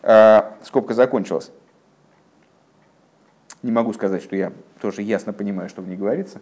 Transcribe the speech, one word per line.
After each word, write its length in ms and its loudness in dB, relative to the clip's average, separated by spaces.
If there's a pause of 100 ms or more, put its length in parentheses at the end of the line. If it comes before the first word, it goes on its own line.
А, 520 6 (100)
скобка 280 -4
закончилась. 600 -2 (2000)
Не 80 -6
могу 220 0
сказать, 320 -4
что 100 -12
я 160 -4 (300)
тоже 220 -8
ясно 300 -6
понимаю, 360 -8
что 140 -16
в 60 -14
ней 80 -10
говорится. 460 -6